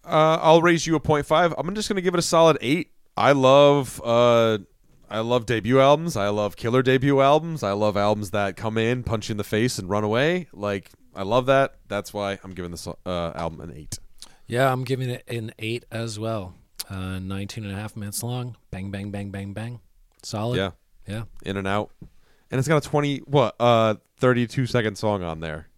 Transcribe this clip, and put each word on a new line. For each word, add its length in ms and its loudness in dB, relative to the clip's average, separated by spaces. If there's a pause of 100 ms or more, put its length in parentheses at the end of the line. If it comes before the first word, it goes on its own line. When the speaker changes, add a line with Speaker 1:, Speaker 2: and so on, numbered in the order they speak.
Speaker 1:
Uh, 380 4
I'll 200 8
raise 240 2
you 100 0
a 40 0
point 260 0
five. 320 2
I'm 160 -6
just 140 -6
gonna 140 -2
give 120 0
it 60 6
a 40 2
solid 360 6
eight. 320 -2 (240)
I 160 4
love, 720 6
uh, 540 4 (520)
I 100 -4
love 260 -2
debut 340 2
albums. 380 4
I 120 0
love 280 -2
killer 240 0
debut 400 2
albums. 420 2
I 80 -2
love 240 0
albums 360 0
that 260 -2
come 200 -6
in, 260 -2
punch 260 -6
you 40 -6
in 40 -6
the 80 -6
face, 340 0
and 100 -10
run 140 0
away. 480 -2
Like, 380 -6 (260)
I 80 -8
love 220 0
that. 300 2 (120)
That's 260 -8
why 300 -4
I'm 80 -14
giving 200 -10
this, 160 -12
uh, 480 -6
album 260 -8
an 120 -14
eight. 260 -14 (480)
Speaker 2:
Yeah, 260 0
I'm 100 -6
giving 260 -6
it 200 -10
an 300 -8
eight 320 -8
as 280 -10
well. 360 -8 (340)
Uh, 300 -8
nineteen 440 -10
and 100 -10
a 40 -8
half 180 -12
minutes 280 -10
long. 340 -8 (140)
Bang, 200 -10
bang, 200 -10
bang, 200 -8
bang, 220 -10
bang. 260 -10 (420)
Solid. 360 -4
Speaker 1:
Yeah. 140 -2 (360)
Speaker 2:
Yeah. 160 -10 (200)
Speaker 1:
In 120 -6
and 120 -4
out. 240 -4 (600)
And 80 -2
it's 80 -2
got 180 2
a 40 -14
twenty, 300 0
what, 400 0
uh, 360 4 (220)
thirty-two 480 2
second 320 -2
song 260 -2
on 160 -6
there. 280 -10 (100)